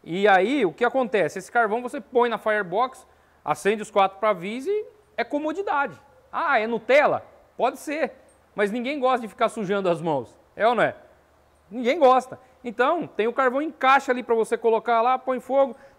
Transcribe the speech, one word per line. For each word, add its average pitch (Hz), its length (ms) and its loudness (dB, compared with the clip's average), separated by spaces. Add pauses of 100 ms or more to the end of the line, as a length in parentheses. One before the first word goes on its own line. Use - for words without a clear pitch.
E 185 240 0
aí, 208 380 4
o 165 80 -2
que - 100 -4
acontece? 208 540 0
Esse 180 140 -12
carvão 233 320 0
você 247 180 -10
põe 240 260 0
na 226 120 -4
firebox, 214 640 -2 (380)
acende 202 400 -2
os - 80 -14
quatro 190 260 2
pavis 214 480 -4
e 415 200 -2 (300)
é 233 80 -4
comodidade. 294 760 -4 (320)
Ah, 277 280 0
é 214 60 0
Nutella? 233 580 2 (320)
Pode 262 220 -2
ser, 294 360 -6 (420)
mas 202 160 -2
ninguém 247 280 -6
gosta 254 220 0
de 226 60 -10
ficar 220 220 -2
sujando 196 400 -2
as 165 120 0
mãos, 147 340 -4 (200)
é 202 120 0
ou 247 60 4
não 214 100 2
é? 135 120 -2 (760)
Ninguém 247 300 -2
gosta. 254 400 4 (240)
Então, 247 420 0
tem 208 220 -2
o 233 60 -2
carvão 262 280 0
em 311 100 -6
caixa 262 400 2
ali 247 120 -2
pra 233 100 -2
você 226 240 0
colocar 226 440 2
lá, 254 180 0
põe 254 200 -4
fogo, 269 360 0 (240)